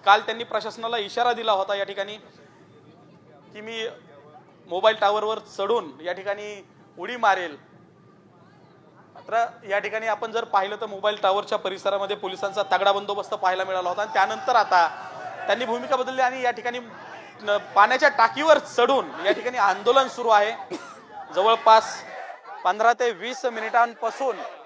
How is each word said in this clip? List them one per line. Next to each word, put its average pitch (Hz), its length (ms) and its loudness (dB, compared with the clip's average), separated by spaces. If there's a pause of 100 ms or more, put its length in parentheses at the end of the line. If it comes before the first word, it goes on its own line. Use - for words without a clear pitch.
काल 208 160 8
त्यांनी 226 220 -6
प्रशासनाला 226 540 -6
इशारा 233 360 0
दिला 226 180 -2
होता 196 240 0
या 196 80 -4
ठिकाणी 196 340 -8 (1400)
की, 214 80 -16
"मी 220 260 -8 (800)
मोबाईल 190 340 4
टॉवरवर 214 380 0
चढून 202 520 -2 (100)
या 175 120 -6
ठिकाणी 202 520 -8 (340)
उडी 226 160 -8
मारेल." 185 520 0 (1500)
मात्र - 520 -4
या 196 100 0
ठिकाणी 208 280 -6
आपण 220 240 -4
जर 226 120 -4
पाहिलं, 208 380 0
तर 226 40 -6
मोबाईल 208 380 -2
टॉवरच्या 202 340 0
परिसरामध्ये 196 580 -4
पोलिसांचा 196 480 -6
तगडा 190 280 2
बंदोबस्त 202 420 -2
पाहायला 185 300 0
मिळाला 185 260 -2
होता 180 120 -4
आणि 220 120 -6
त्यानंतर 220 420 0
आता 185 320 4 (600)
त्यांनी 214 180 0
भूमिका 240 300 -2
बदलली 262 260 -4
आणि 254 200 -2
या 247 100 0
ठिकाणी 240 280 -8 (640)
न-, 208 160 0
पाण्याच्या 240 520 4
टाकीवर 285 480 6
चढून 240 520 2 (160)
या 196 60 2
ठिकाणी 240 260 -2
आंदोलन 220 500 4
सुरू 240 220 -4
आहे. 214 460 2 (600)
जवळपास 220 680 4 (600)
पंधरा 214 300 2
ते 240 180 0
वीस 226 340 -8
मिनिटांपासून 233 920 -2 (300)